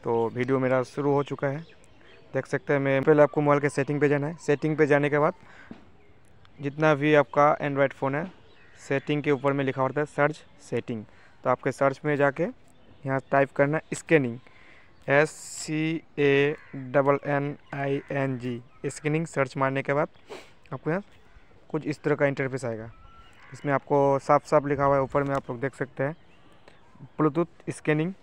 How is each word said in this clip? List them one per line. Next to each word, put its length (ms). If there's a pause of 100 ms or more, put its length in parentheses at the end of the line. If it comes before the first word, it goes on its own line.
तो 240
video 300
मेरा 280
शुरू 260
हो 120
चुका 240
है, 180 (680)
देख 120
सकते 260
हैं। 80
मैं 220
पहले 200
आपको 180
मोबाइल 200
के 100
setting 300
पे 80
जाना 180
है। 100 (100)
Setting 300
पे 100
जाने 240
के 80
बाद 160 (1200)
जितना 360
भी 220
आपका 440
Android 320
phone 220
है, 120 (540)
सेटिंग 420
के 80
ऊपर 220
में 120
लिखा 180
होता 180
है 60
सर्च 300 (240)
सेटिंग, 420 (420)
तो 60
आपके 220
सर्च 320
में 120
जाके 260
यहाँ 760 (100)
टाइप 220
करना 240
है 180
स्कैनिंग, 440 (720)
एस 220
सी 720 (160)
ए 360 (200)
डबल 520
एन 300 (180)
आई 260 (120)
एन 260
जी, 220 (260)
स्कैनिंग 400
सर्च 300
मारने 260
के 120
बाद 140 (640)
आपको 180
यहाँ 120 (680)
कुछ 160
इस 160
तरह 120
का 120
इंटरफेस 380
आएगा। 260 (640)
इसमें 200
आपको 460
साफ 280
साफ 200
लिखा 180
हुआ 120
है, 60
ऊपर 200
में 120
आप 160
लोग 100
देख 140
सकते 300
हैं 120 (1000)
ब्लूटूथ 520
स्कैनिंग 420 (100)